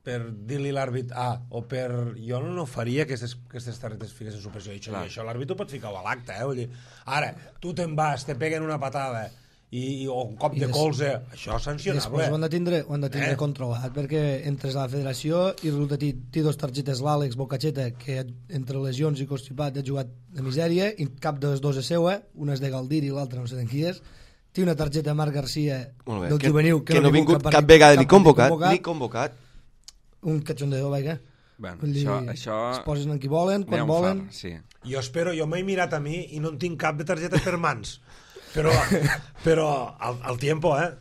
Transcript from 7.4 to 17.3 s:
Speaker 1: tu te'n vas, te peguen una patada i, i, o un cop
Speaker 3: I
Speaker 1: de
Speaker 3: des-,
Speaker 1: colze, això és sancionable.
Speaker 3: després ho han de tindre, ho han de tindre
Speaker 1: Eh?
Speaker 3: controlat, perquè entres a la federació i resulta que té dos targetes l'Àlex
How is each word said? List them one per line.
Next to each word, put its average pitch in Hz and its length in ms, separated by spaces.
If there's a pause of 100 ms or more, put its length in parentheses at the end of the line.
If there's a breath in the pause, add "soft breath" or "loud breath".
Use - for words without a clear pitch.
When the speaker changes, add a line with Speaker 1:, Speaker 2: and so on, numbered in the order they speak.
Speaker 1:
tu 175 140
te'n 170 200
vas, 151 300
te 147 100
peguen 156 300
una 151 140
patada 135 480 (420)
i, 131 320
i, 135 80
o 127 160
un 107 160
cop 147 160
Speaker 3:
I - 60
Speaker 1:
de - 20
Speaker 3:
des-, 123 100
Speaker 1:
colze, 143 360 (200)
això - 280
és - 100
sancionable. 147 320
Speaker 3:
després 143 300
ho 151 80
han - 20
de 160 80
tindre, 175 380
ho 147 80
han 147 100
de 135 80
tindre 143 220
Speaker 1:
Eh? - 20
Speaker 3:
controlat, 127 560
perquè 147 300 (260)
entres 139 260
a 135 120
la - 20
federació 147 600 (100)
i 160 80
resulta 143 320
que 143 140 (160)
té 160 100
dos 151 160
targetes 131 480
l'Àlex 147 320